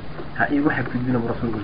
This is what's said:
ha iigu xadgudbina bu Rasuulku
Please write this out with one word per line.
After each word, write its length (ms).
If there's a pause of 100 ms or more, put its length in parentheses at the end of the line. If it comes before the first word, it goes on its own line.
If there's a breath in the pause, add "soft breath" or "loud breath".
(380)
ha 120
iigu 200
xadgudbina 480
bu 100
Rasuulku 360